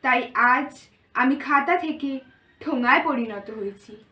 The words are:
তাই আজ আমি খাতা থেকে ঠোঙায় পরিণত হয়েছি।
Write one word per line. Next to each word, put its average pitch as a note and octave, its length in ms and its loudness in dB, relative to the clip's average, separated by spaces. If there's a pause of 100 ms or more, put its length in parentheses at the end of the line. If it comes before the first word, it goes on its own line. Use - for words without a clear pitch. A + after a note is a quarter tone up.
তাই B3 180 2 (140)
আজ B3 360 2 (440)
আমি C4 220 2
খাতা C#4+ 400 2
থেকে D4+ 340 -4 (500)
ঠোঙায় C4+ 440 2
পরিণত A3+ 460 -4
হয়েছি। G3+ 420 -10 (200)